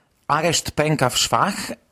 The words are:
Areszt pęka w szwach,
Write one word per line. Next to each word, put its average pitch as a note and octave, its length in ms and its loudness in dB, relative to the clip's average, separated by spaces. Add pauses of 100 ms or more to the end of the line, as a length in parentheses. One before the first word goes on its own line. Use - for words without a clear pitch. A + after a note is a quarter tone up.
(280)
Areszt D#3 440 0
pęka D3 380 2
w - 80 -2
szwach, D#3 380 0 (360)